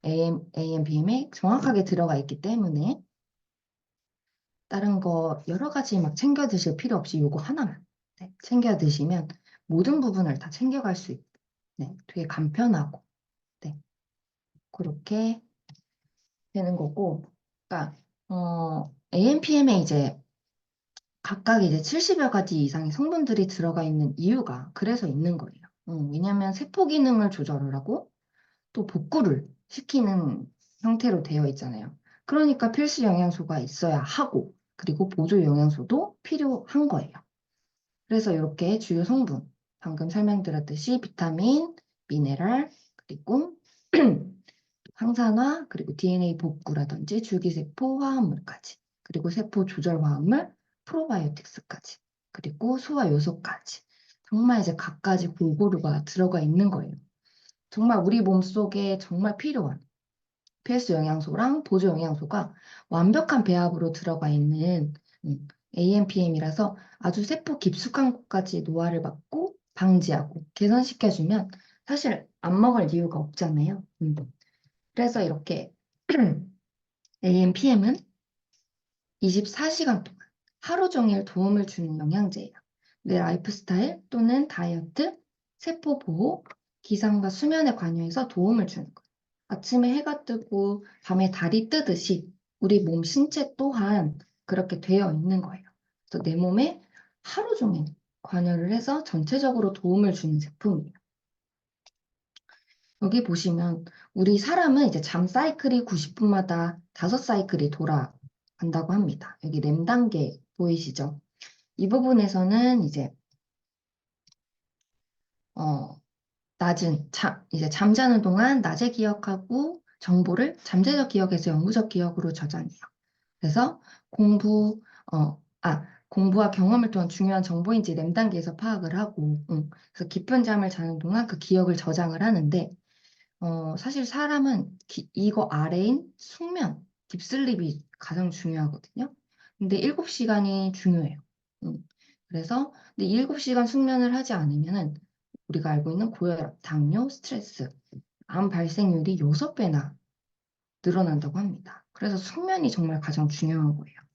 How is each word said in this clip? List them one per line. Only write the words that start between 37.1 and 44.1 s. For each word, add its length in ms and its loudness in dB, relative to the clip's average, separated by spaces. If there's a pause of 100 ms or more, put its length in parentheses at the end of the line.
그래서 240 2
이렇게 480 0
주요 240 0
성분, 440 0 (320)
방금 300 -6
설명드렸듯이 920 -2
비타민, 720 0 (320)
미네랄, 640 0 (260)
그리고 600 -4 (360)
<clears throat> 460 4 (600)